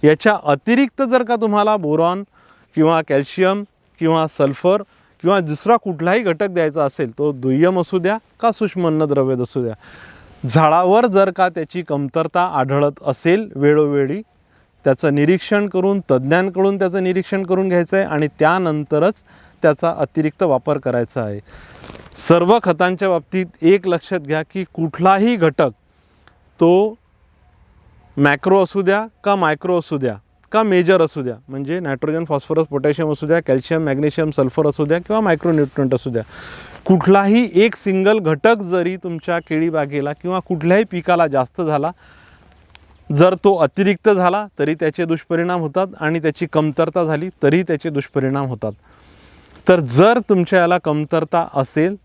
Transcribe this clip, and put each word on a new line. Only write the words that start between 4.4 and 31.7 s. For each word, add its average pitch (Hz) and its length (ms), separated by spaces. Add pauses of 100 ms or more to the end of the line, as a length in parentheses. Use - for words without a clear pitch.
किंवा 190 180
दुसरा 170 360
कुठलाही 185 460
घटक 196 240
द्यायचा 160 380
असेल, 131 340
तो 147 140
दुय्यम 143 480
असू 185 180
द्या 190 200 (220)
का 233 120
सूक्ष्म 185 340
अन्नद्रव्य 139 560
असू 123 200
द्या, 113 120 (760)
झाडावर 175 580
जर 196 240
का 180 180
त्याची 170 340
कमतरता 160 600 (120)
आढळत 139 380 (140)
असेल, 180 480
वेळोवेळी 147 680 (600)
त्याचं 143 300
निरीक्षण 190 540
करून, 190 320 (100)
तज्ज्ञांकडून 180 680
त्याचं 185 260
निरीक्षण 185 380
करून 190 260
घ्यायचं 175 280
आहे 196 100
आणि 151 220 (100)
त्यानंतरच 160 760 (480)
त्याचा 165 360
अतिरिक्त 156 440
वापर 143 360
करायचा 123 440
आहे. 104 180 (760)
सर्व 175 460
खतांच्या 185 460
बाबतीत 185 380 (160)
एक 185 260
लक्षात 175 320
घ्या 151 220
की 185 220 (100)
कुठलाही 190 640
घटक 160 340 (880)
तो 190 340 (1200)
मॅक्रो 147 460
असू 196 200
द्या 196 240 (180)
का 202 120
मायक्रो 175 420
असू 160 200
द्या 120 180 (360)
का 220 100
मेजर 180 400
असू 156 200
द्या, 123 120 (140)
म्हणजे 139 320